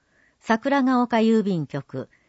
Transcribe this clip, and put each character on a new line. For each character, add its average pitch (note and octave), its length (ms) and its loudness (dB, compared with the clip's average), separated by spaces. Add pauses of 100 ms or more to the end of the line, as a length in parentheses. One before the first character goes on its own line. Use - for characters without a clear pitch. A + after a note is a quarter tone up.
(400)
桜 C4 420 0
ヶ B3+ 200 2
丘 A#3 160 0
郵 A3 240 4
便 F3+ 240 -2
局、 C3 420 -10 (200)